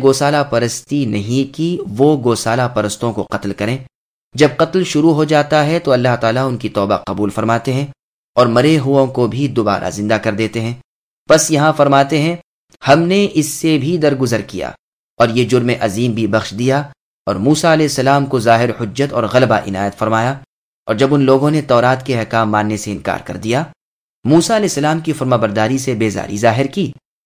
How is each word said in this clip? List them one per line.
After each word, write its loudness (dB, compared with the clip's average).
گوسالہ 2
پرستی -2
نہیں -4
کی، -4
وہ 4
گوسالہ 0
پرستوں -2
کو -6
قتل -4
کریں۔ -4
جب 4
قتل 0
شروع 2
ہو 0
جاتا 2
ہے 0
تو -2
اللہ 2
تعالیٰ 0
ان -4
کی -6
توبہ 0
قبول -4
فرماتے -2
ہیں -2
اور 4
مرے 4
ہوں 2
کو 0
بھی -2
دوبارہ -2
زندہ -2
کر -2
دیتے -4
ہیں۔ -6
پس 4
یہاں 2
فرماتے 2
ہیں، -2
"ہم 6
نے 2
اس 0
سے -2
بھی -2
درگزر 0
کیا -10
اور 4
یہ 0
جرم 2
عظیم -2
بھی -2
بخش -2
دیا 0
اور -2
موسیٰ 2
علیہ 2
السلام 0
کو -2
ظاہر 4
حجت -4
اور -2
غلبہ 4
عنایت -4
فرمایا۔" 0
اور 0
جب 2
ان 4
لوگوں 4
نے 0
تورات 2
کے -2
احکام -2
ماننے 0
سے -8
انکار -6
کر -10
دیا، -2
موسیٰ 4
علیہ 0
السلام -2
کی -2
فرما 0
برداری 0
سے -4
بیزاری -4
ظاہر 2
کی، -4